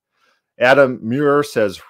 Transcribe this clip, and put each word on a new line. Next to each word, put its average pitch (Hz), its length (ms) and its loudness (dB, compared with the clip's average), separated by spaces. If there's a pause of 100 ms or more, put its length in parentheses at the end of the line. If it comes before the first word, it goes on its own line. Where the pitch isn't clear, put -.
(600)
Adam 127 420 2
Muir 143 400 -2
says, 104 480 -4